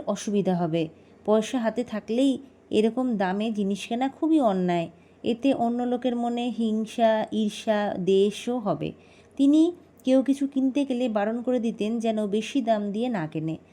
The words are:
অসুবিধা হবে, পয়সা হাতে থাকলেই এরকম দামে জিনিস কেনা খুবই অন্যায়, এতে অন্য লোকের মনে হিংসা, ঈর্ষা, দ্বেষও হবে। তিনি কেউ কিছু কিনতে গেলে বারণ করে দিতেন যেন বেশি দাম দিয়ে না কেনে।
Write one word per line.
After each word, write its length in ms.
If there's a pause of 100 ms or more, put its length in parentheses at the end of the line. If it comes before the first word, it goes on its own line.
অসুবিধা 500
হবে, 320 (360)
পয়সা 340
হাতে 260
থাকলেই 540 (320)
এরকম 460
দামে 340
জিনিস 360
কেনা 220
খুবই 320
অন্যায়, 480 (340)
এতে 320
অন্য 280
লোকের 340
মনে 420
হিংসা, 720
ঈর্ষা, 680
দ্বেষও 600
হবে। 340 (440)
তিনি 360 (320)
কেউ 180
কিছু 240
কিনতে 380
গেলে 240
বারণ 340
করে 180
দিতেন 380
যেন 280
বেশি 340
দাম 320
দিয়ে 160
না 180
কেনে। 300 (160)